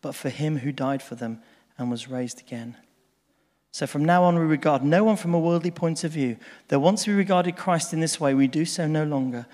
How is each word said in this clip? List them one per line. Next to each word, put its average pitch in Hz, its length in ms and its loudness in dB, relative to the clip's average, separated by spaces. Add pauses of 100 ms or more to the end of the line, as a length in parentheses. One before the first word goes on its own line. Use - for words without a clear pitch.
but 139 120 -8
for - 160 -8
him 151 280 -2
who 135 140 -4
died 135 300 -4
for - 140 -14
them 117 260 -8 (360)
and 123 120 -4
was 120 180 -6
raised 127 320 -8
again. 117 380 -14 (960)
So - 160 -4
from 147 160 -2
now 175 220 6
on, 175 120 6
we 165 80 2
regard 147 380 2
no 170 200 4
one 220 120 4
from 170 180 -2
a 170 60 2
worldly 170 320 2
point 165 320 -2
of 160 80 -4
view. 131 260 -2 (300)
Though 143 120 2
once 190 280 2
we 208 60 2
regarded 180 420 2
Christ 175 380 -2
in 160 80 0
this 160 180 -2
way, 139 140 2
we 135 140 4
do 156 180 0
so 165 200 -4
no 156 200 0
longer. 131 480 -4